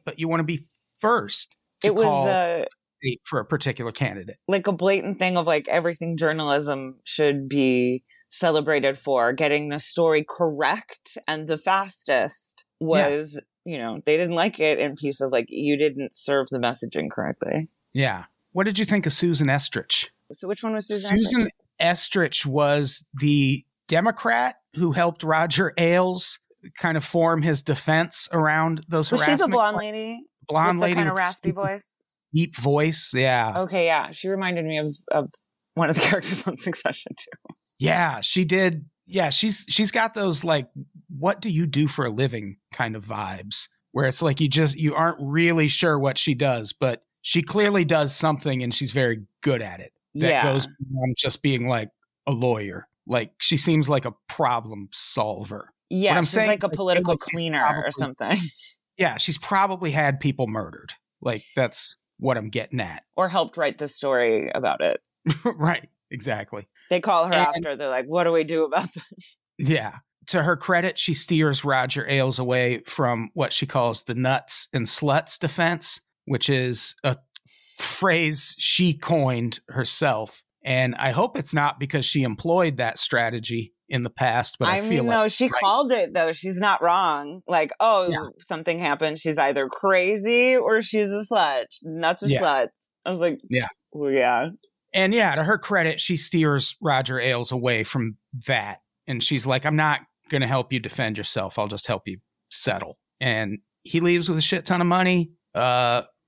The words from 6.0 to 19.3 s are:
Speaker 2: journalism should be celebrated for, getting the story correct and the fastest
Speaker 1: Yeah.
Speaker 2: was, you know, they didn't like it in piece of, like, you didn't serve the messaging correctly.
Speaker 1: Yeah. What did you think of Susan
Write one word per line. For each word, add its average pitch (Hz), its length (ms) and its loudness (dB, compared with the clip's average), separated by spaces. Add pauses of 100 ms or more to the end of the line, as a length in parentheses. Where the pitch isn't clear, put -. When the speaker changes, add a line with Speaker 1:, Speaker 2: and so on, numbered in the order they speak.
Speaker 2:
journalism 147 880 0
should 143 460 0
be 127 540 2 (280)
celebrated 147 680 2
for, 135 360 2
getting 147 360 0
the 147 100 -6
story 156 500 2
correct 156 880 -2 (100)
and 156 200 -6
the 156 100 -2
fastest 185 1080 -2 (160)
Speaker 1:
Yeah. 156 300 2
Speaker 2:
was, 147 320 -4 (240)
you 165 140 -8
know, 113 260 -6
they 151 120 4
didn't 170 180 0
like 175 240 0
it 151 180 2
in 147 180 -2
piece 143 240 -4
of, 135 120 0
like, 120 180 0
you 147 280 0
didn't 139 380 0
serve 139 360 0
the 131 80 -4
messaging 117 500 -2
correctly. - 600 -4 (220)
Speaker 1:
Yeah. 117 340 -2 (260)
What 190 140 0
did 208 120 -2
you 214 80 0
think 202 220 0
of 147 60 2
Susan 156 360 2